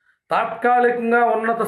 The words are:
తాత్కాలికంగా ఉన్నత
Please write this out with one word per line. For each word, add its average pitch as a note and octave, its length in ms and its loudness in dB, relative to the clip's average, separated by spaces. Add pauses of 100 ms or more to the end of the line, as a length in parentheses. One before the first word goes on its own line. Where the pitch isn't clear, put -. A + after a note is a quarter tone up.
(300)
తాత్కాలికంగా A#3+ 880 0 (140)
ఉన్నత A3+ 360 -2